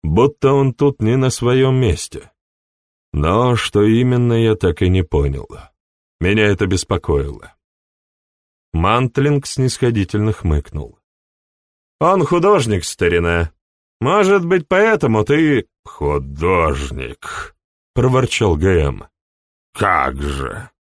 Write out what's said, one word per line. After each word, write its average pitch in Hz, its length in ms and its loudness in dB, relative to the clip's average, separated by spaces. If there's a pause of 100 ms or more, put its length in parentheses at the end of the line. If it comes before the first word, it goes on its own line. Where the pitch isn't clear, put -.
Будто 135 500 0
он 135 200 0
тут 143 280 0
не 113 160 2
на 131 120 2
своём 131 460 0
месте. - 560 -4 (800)
Но 104 420 0
что 104 280 0
именно, 120 500 2
я 113 220 2
так 87 260 -2
и 92 80 2
не 92 140 2
понял. 71 440 -2 (720)
Меня 104 280 2
это 98 200 0
беспокоило. 73 840 -4 (1200)
Мантлинг 127 720 0
снисходительно 110 880 -2
хмыкнул. - 680 -4 (1000)
«Он 175 260 2
художник, 165 580 2
старина. 85 680 0 (500)
Может 190 440 2
быть, 175 220 0
поэтому 185 560 2
ты...» 147 440 0 (180)
«Художник», 71 1700 -4 (380)
проворчал 123 640 2
Г 90 240 2
М. 67 240 -4 (680)
«Как 69 480 0
же!» 69 480 -8 (120)